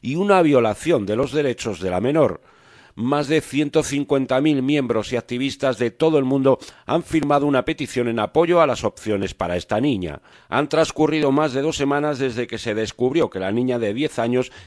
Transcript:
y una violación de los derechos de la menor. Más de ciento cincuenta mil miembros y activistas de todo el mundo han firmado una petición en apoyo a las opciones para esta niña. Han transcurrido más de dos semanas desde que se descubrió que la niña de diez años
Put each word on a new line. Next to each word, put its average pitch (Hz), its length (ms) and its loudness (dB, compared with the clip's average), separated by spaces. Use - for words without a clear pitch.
y 127 140 -6
una 196 260 4
violación 127 640 2
de 104 100 -2
los 131 160 -2
derechos 120 480 -4
de 92 100 -2
la 90 120 0
menor. 127 400 2
Más 139 300 -2
de 151 140 2
ciento 147 420 0
cincuenta 135 560 0
mil 143 240 2
miembros 127 480 0
y 120 60 -2
activistas 123 600 -2
de 120 140 0
todo 160 260 2
el 135 60 2
mundo 135 360 2
han 160 180 0
firmado 143 420 0
una 139 200 2
petición 131 420 -4
en 117 120 -2
apoyo 165 420 2
a 151 60 4
las 113 180 -2
opciones 101 480 -4
para 87 240 -4
esta 104 240 -2
niña. 92 400 -2
Han 143 220 -2
transcurrido 151 640 0
más 151 180 2
de 131 100 -4
dos 156 140 -2
semanas 143 440 -2
desde 123 280 -4
que 113 100 -8
se 107 160 -4
descubrió 120 560 0
que 95 120 -8
la 95 100 -2
niña 123 280 0
de 104 140 -2
diez 147 240 -4
años 123 360 -2